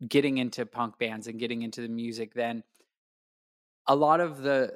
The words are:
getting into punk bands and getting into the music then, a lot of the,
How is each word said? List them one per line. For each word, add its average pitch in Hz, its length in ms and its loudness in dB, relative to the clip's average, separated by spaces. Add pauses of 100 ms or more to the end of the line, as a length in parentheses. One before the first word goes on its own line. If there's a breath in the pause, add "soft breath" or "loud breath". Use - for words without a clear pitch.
getting 139 300 4
into 123 280 -2
punk 117 320 -4
bands 110 300 -4
and 113 120 -8
getting 117 220 -4
into 117 200 -8
the 117 80 -6
music 113 440 -6
then, 117 300 -4 (1200)
a 139 80 6
lot 151 240 6
of 151 220 -2
the, 135 340 2